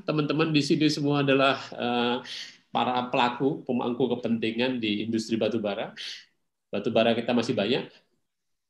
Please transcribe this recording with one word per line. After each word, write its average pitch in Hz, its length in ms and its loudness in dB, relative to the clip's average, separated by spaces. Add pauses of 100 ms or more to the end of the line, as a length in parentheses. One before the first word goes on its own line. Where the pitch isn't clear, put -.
teman-teman 151 480 0
di 147 160 2
sini 151 240 2
semua 147 320 0
adalah, 135 480 4
eh, 120 480 0 (540)
para 123 400 0
pelaku, 135 560 0
pemangku 120 480 0
kepentingan 117 640 -2
di 107 240 -2
industri 113 320 -2
batubara. 107 560 -2 (800)
Batubara 113 400 2
kita 117 240 0
masih 117 160 0
banyak. 117 400 -2 (800)